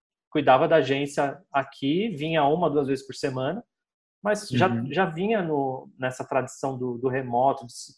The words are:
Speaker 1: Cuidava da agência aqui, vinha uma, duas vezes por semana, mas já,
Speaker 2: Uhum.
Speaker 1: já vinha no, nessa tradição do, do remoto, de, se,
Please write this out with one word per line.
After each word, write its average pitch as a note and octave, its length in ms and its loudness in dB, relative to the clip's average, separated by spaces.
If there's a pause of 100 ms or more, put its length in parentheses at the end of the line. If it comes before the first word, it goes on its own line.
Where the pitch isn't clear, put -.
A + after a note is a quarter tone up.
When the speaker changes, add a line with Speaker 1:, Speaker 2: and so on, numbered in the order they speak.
(320)
Speaker 1:
Cuidava C#3+ 360 6
da D#3+ 100 6
agência C#3 640 0 (140)
aqui, D3 640 -2
vinha D#3 280 0
uma, D#3 260 2
duas C#3+ 160 0
vezes C3+ 180 -4
por - 80 -14
semana, C#3 500 -4 (600)
mas G#3 260 -2
já, B2+ 180 4
Speaker 2:
Uhum. A#2+ 240 -2
Speaker 1:
já F3+ 140 2
vinha F#3 380 0
no, C#3 560 -4
nessa B2+ 260 -4
tradição C3+ 500 -2
do, B2 220 -4
do B2 100 0
remoto, B2+ 600 0
de, - 60 -20
se, - 240 -18